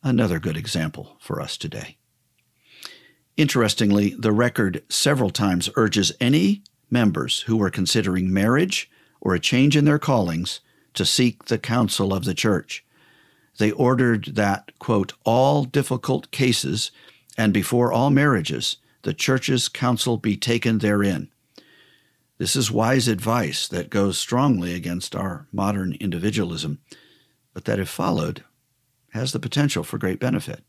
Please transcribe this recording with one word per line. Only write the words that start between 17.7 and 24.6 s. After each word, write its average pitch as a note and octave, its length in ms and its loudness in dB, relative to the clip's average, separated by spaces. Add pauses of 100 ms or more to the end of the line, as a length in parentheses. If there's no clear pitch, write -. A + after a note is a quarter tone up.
all B2+ 180 2
marriages, C3 680 0 (260)
the - 100 -4
church's C3 560 0
counsel A#2+ 480 -2
be G#2 180 -2
taken A#2 440 0
therein." G2+ 500 0 (1080)
This F#2+ 200 -2
is A2+ 120 0
wise A#2+ 380 2
advice A2 640 0
that F2+ 200 -6
goes G2 280 0
strongly A#2 560 0